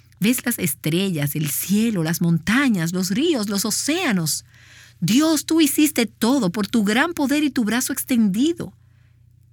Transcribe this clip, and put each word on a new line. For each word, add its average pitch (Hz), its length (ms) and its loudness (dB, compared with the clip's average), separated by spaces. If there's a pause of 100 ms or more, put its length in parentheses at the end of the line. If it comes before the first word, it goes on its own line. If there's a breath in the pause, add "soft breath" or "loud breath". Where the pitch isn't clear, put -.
(200 soft breath)
Ves 240 260 0
las 240 120 -2
estrellas, 160 800 -2
el 151 140 -4
cielo, 208 520 0
las 160 200 -2
montañas, 175 720 0
los 180 160 -2
ríos, 233 400 0
los 202 160 -2
océanos. 226 800 -2 (560 loud breath)
Dios, 285 440 2
tú 320 140 2
hiciste 294 460 2
todo 226 440 0
por 202 180 -4
tu 220 180 0
gran 262 280 0
poder 294 300 0
y 294 60 2
tu 247 160 -2
brazo 226 260 -2
extendido. 254 800 0 (800 soft breath)